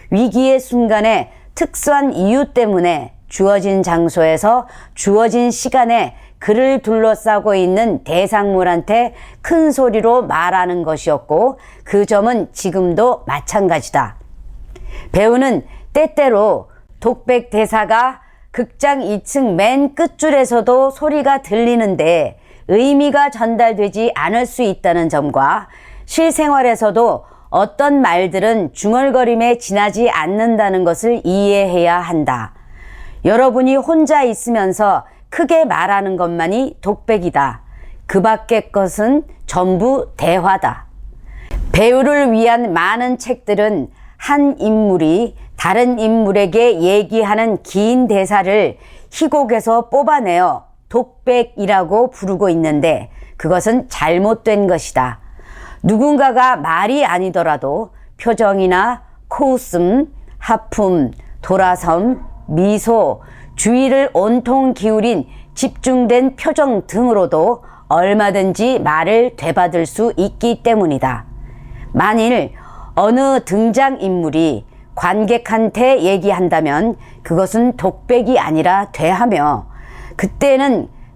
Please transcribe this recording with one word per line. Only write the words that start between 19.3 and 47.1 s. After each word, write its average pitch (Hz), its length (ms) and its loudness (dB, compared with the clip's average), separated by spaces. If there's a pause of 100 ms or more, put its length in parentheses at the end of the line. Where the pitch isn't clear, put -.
맨 262 380 0
끝줄에서도 269 960 2
소리가 277 520 0
들리는데 196 1000 0 (260)
의미가 285 640 2
전달되지 226 840 0
않을 180 300 -2
수 - 160 -6
있다는 175 460 0
점과, 147 600 0 (380)
실생활에서도 240 1160 2 (260)
어떤 277 500 0
말들은 190 720 0
중얼거림에 240 840 0
지나지 208 520 -2
않는다는 202 720 0
것을 214 420 -2
이해해야 180 760 0
한다. 147 540 -4 (720)
여러분이 254 520 4
혼자 302 460 2
있으면서 214 840 0 (240)
크게 320 360 2
말하는 190 520 -2
것만이 175 640 -2
독백이다. 175 800 -2 (460)
그 190 160 0
밖의 220 500 0
것은 208 520 0 (220)
전부 185 680 0
대화다. 175 720 0 (840)
배우를 254 600 2
위한 233 400 2
많은 233 460 -2
책들은 208 720 -2 (260)
한 285 420 0
인물이 208 800 0 (200)
다른 240 420 0
인물에게 220 840 2
얘기하는 208 840 0